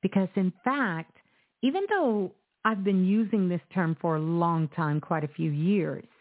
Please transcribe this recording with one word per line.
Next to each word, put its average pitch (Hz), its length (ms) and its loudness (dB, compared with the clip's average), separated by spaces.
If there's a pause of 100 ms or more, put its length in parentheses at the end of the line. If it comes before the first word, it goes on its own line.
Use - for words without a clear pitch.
Because 190 340 0
in 185 180 0 (100)
fact, 226 540 -4 (480)
even 339 240 0
though 240 420 0 (340)
I've 202 180 0
been 190 220 2
using 202 420 2
this 175 140 -2 (120)
term 165 280 0
for 165 140 0
a 156 40 0
long 165 500 0
time, 151 300 -2
quite 156 240 -4
a 147 60 -6
few 160 220 -4
years. 156 520 0 (180)